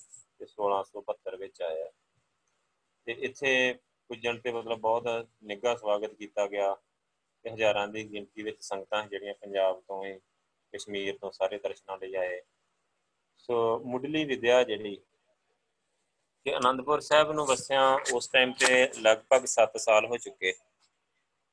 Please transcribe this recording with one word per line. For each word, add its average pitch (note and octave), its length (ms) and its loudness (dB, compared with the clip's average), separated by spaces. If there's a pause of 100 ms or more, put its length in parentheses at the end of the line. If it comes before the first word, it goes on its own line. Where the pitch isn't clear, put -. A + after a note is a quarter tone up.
(380)
ਤੇ A2 80 -16
ਸੋਲਾਂ G2 380 -2
ਸੌ - 180 -14
ਬਹੱਤਰ F#2+ 340 -10
ਵਿੱਚ F#2+ 260 -14
ਆਏ D#2+ 200 -4
ਆ। - 80 -10 (1120)
ਤੇ A#2 80 -10
ਇੱਥੇ B2+ 640 0 (300)
ਪੁੱਜਣ A#2+ 300 -6
ਤੇ A#2+ 140 -4
ਮਤਲਬ A#2 260 -4
ਬਹੁਤ A#2 500 -2 (140)
ਨਿੱਘਾ G#2+ 340 -2
ਸਵਾਗਤ G#2 380 -2
ਕੀਤਾ G#2 320 -4
ਗਿਆ G2 300 -2 (640)
ਤੇ A2+ 80 -10
ਹਜ਼ਾਰਾਂ G#2 380 0
ਦੀ G#2+ 240 -10
ਗਿਣਤੀ G#2 300 -12
ਵਿੱਚ G#2+ 180 -8
ਸੰਗਤਾਂ G#2 460 -6
ਜਿਹੜੀਆਂ G2+ 280 -8
ਪੰਜਾਬ F#2+ 460 -2
ਤੋਂ G2 240 -10
ਹੀ, G2 140 -12 (560)
ਕਸ਼ਮੀਰ G2 440 -8
ਤੋਂ G2 120 -10
ਸਾਰੇ F#2+ 280 -2
ਦਰਸ਼ਨਾਂ F#2+ 400 -10
ਲਈ F#2+ 160 -10
ਆਏ। F2+ 280 -4 (960)
ਸੋ A#2 420 0
ਮੁੱਢਲੀ C3+ 460 -4
ਵਿੱਦਿਆ B2 380 4
ਜਿਹੜੀ G#2 340 -4 (1500)
ਕਿ C#3+ 120 -2
ਅਨੰਦਪੁਰ C3 440 0
ਸਾਹਿਬ D3+ 320 4
ਨੂੰ D3+ 140 -2
ਵਸਿਆ C3+ 520 4 (160)
ਉਸ A#2+ 140 -4
ਟਾਈਮ B2+ 240 4
ਤੇ B2+ 360 6 (100)
ਲਗਭਗ A2 460 4
ਸੱਤ A#2 320 2
ਸਾਲ A2 300 4
ਹੋ A#2+ 100 -4
ਚੁੱਕੇ, F#2 380 -4 (1000)